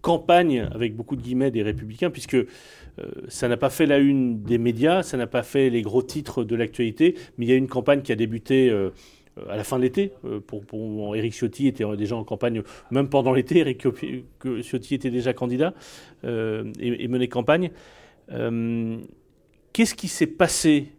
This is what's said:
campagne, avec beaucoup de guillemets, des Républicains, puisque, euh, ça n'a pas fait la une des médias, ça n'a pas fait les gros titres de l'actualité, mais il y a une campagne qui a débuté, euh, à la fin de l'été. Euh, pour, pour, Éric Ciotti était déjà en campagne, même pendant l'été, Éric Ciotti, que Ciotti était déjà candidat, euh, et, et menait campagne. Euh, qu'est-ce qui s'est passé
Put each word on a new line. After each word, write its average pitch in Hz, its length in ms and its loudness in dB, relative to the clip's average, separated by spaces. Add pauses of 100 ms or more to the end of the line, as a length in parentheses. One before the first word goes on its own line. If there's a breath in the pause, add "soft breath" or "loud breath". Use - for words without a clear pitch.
campagne, 170 720 4
avec 113 200 -2
beaucoup 113 220 -6
de 120 60 -8
guillemets, 127 280 0
des 120 120 -2
Républicains, 110 480 -2
puisque, - 240 -8
euh, 123 120 4 (800 loud breath)
ça - 200 -4
n'a 120 80 0
pas 131 140 0
fait 156 160 2
la 143 100 4
une 131 460 4
des 113 160 2
médias, 123 440 2
ça - 140 -6
n'a 120 100 -2
pas 120 160 -2
fait 135 280 2
les 117 100 0
gros 110 220 0
titres 135 420 -6
de 110 100 -2
l'actualité, 117 640 0 (220 loud breath)
mais 120 80 -2
il - 20 0
y 123 40 6
a 127 40 8
une 131 100 2
campagne 135 360 2
qui 135 100 -4
a - 20 2
débuté, 117 540 2
euh, 98 220 0 (580 soft breath)
à 101 80 -8
la 104 80 -6
fin 131 140 -4
de 123 40 2
l'été. 196 300 0 (140)
Euh, 110 120 -6
pour, 104 280 -12
pour, 107 500 -6
Éric 110 160 -2
Ciotti 123 340 -2
était 123 180 0 (120)
déjà 104 180 -4
en 113 100 -6
campagne, 113 380 -4 (280 loud breath)
même 135 180 2
pendant 135 240 4
l'été, 143 260 4
Éric 151 220 2
Ciotti, 127 440 -4 (140)
que 123 220 -6
Ciotti 127 340 -4
était 131 160 -4
déjà 120 220 -2
candidat, 127 400 0 (520 loud breath)
euh, 110 540 -4
et, - 260 -4
et 120 40 -4
menait 123 200 0
campagne. 151 420 2 (600 loud breath)
Euh, 117 680 -4 (720)
qu'est-ce 226 220 2
qui - 140 -10
s'est - 180 0
passé 156 720 2